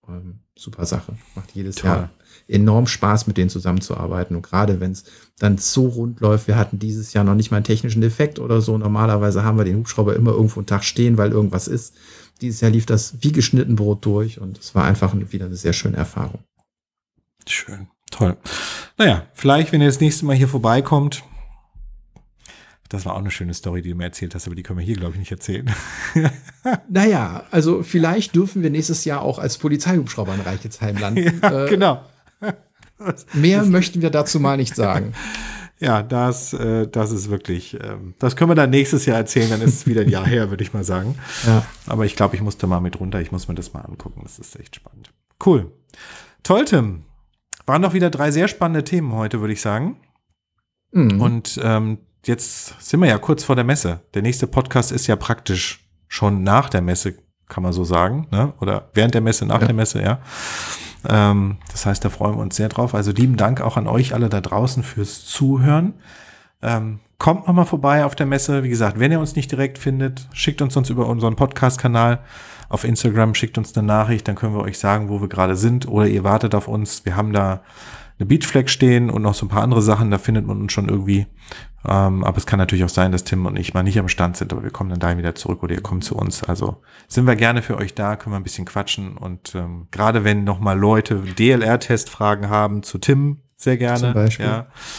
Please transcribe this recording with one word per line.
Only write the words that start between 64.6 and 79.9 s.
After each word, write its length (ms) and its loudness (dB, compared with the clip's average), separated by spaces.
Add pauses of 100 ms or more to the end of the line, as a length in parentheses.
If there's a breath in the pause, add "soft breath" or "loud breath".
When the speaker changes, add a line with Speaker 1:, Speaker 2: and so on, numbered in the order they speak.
Speaker 2:
fürs 420 -6
Zuhören. 680 2 (680 loud breath)
Ähm, 380 -4 (180)
kommt 300 2
noch 60 4
mal 100 6
vorbei 400 2
auf 100 -2
der 120 -2
Messe. 360 0
Wie 60 -2
gesagt, 320 0
wenn 100 4
ihr 80 2
uns 160 -4
nicht 160 -4
direkt 280 -4
findet, 540 -4
schickt 300 -2
uns, 140 0
uns 140 2
über 180 0
unseren 260 0
Podcast-Kanal 840 2 (480 loud breath)
auf 160 -4
Instagram, 500 2
schickt 240 -2
uns 180 -4
eine 80 0
Nachricht, 440 2
dann 80 -2
können 180 -4
wir 80 -2
euch 160 -6
sagen, 300 0
wo 120 -2
wir 80 -4
gerade 280 2
sind. 320 2
Oder 180 4
ihr 160 2
wartet 320 2
auf 140 -2
uns. 360 -4
Wir 120 -4
haben 160 -2
da 320 0 (560 loud breath)
eine 60 -2
Beatflag 440 2
stehen 400 4
und 120 0
noch 120 2
so 120 -6
ein 20 -6
paar 140 0
andere 200 4
Sachen, 300 4